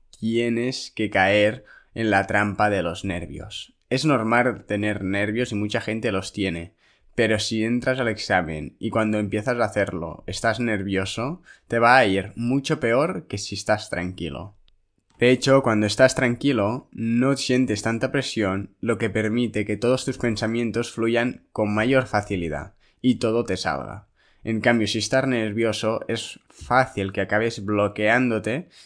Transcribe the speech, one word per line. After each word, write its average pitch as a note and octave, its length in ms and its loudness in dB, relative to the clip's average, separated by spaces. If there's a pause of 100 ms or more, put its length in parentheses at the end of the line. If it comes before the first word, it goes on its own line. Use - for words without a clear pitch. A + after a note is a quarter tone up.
(180)
tienes A#2 800 -2
que G#2+ 140 -2
caer G#2 560 2 (280)
en A2+ 160 -2
la G2 160 4
trampa G#2 440 0
de G2 140 0
los E2+ 200 -6
nervios. F2 680 -8 (160)
Es C3+ 160 0
normal A#2+ 600 2
tener G2+ 380 -2
nervios G#2 480 -2
y A2+ 40 -4
mucha G#2 260 -2
gente A2+ 320 -4
los F#2+ 180 -4
tiene, E2+ 420 -4 (420)
pero A2 240 2
si A2 260 -2
entras B2 340 0
al A#2+ 80 0
examen E2 720 -2
y A2 120 -4
cuando A2 260 0
empiezas G#2+ 420 -2
a A#2 60 2
hacerlo F#2 600 -4
estás A2 360 -2
nervioso, G#2 800 -4 (260)
te A#2 120 0
va A#2+ 180 8
a B2+ 80 8
ir F#2+ 300 0
mucho C3+ 440 -2
peor D3+ 480 0
que G2+ 120 -6
si - 160 -10
estás G#2 340 -2
tranquilo. F2+ 680 -6 (640)
De A#2+ 100 6
hecho, C3+ 320 6
cuando G#2+ 240 2
estás C3 300 4
tranquilo, A#2+ 760 0
no A#2+ 460 0
sientes B2+ 460 2
tanta A2+ 280 -2
presión, G2+ 680 -2
lo A2+ 180 0
que A2+ 140 -2
permite G#2+ 540 0
que G#2 120 -2
todos B2 260 0
tus C3 140 -6
pensamientos A#2 720 -2
fluyan A#2 600 0
con G#2+ 240 0
mayor B2 320 2
facilidad F2 680 -4 (300)
y B2 160 4
todo A#2 260 0
te F#2+ 100 -2
salga. C#2 520 -6 (360)
En A2+ 180 -2
cambio, A2+ 260 4
si A2+ 100 -2
estás C3 300 0
nervioso, A2 800 -2
es - 320 -6 (100)
fácil B2 600 0
que G2 100 -4
acabes G#2+ 420 0
bloqueándote G#2+ 1040 0 (160)